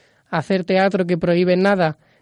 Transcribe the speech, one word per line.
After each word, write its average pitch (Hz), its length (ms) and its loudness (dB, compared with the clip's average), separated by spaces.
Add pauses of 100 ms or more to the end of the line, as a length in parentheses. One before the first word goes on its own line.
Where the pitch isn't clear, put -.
(300)
hacer 180 340 -2
teatro, 190 420 0
que 175 100 -2
prohíbe 175 400 0
nada 185 420 0 (240)